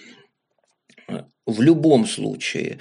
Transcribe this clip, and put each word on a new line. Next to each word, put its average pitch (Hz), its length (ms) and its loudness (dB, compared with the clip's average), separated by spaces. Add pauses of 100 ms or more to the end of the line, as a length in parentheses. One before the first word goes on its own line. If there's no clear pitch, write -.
(1080)
э, - 140 -10 (240)
в 107 160 -2
любом 151 440 4
случае - 760 -8